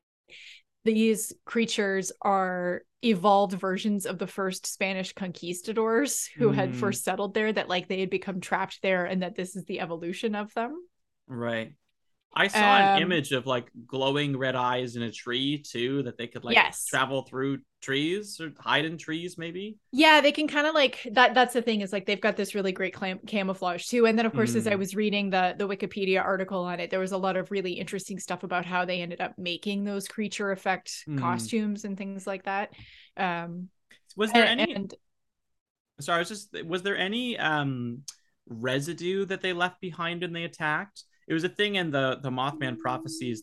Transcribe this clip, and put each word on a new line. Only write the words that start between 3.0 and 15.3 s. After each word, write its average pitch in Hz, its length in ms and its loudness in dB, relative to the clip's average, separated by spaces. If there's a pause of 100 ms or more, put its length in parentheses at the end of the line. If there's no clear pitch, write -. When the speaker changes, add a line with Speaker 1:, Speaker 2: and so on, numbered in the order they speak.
Speaker 1:
evolved 202 520 6
versions 190 520 0
of 190 140 -6
the 190 80 -4
first 185 400 -4
Spanish 190 460 -4
conquistadors 220 1120 -2 (100)
who 175 140 6
had 135 200 2
Speaker 2:
Mm. 127 40 -4
Speaker 1:
first 120 280 -2
settled 196 300 -2
there, 220 180 2
that, 202 160 0
like, 180 200 -2
they 190 120 -2
had 190 120 0
become 185 280 -4
trapped 185 420 -2
there 185 240 2
and 185 180 0
that 180 120 -6
this 185 200 -6
is 180 100 -10
the 185 140 -6
evolution 175 560 -4
of 208 180 -6
them. 294 340 -6 (400)
Speaker 2:
Right. 117 480 -4 (640)
I 185 120 6
saw 202 280 8
an 196 200 8
Speaker 1:
Um, 160 60 4
Speaker 2:
image 151 280 0
of, 127 140 0
like, 123 240 0 (180)
glowing 139 480 0
red 127 220 0
eyes 123 400 0
in 117 60 -2
a 110 80 -4
tree 135 480 -2